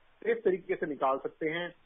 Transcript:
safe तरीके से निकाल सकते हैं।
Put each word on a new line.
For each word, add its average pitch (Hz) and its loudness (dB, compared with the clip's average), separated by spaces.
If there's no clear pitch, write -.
safe 226 2
तरीके 185 2
से 170 -2
निकाल 135 2
सकते 151 -4
हैं। 170 -4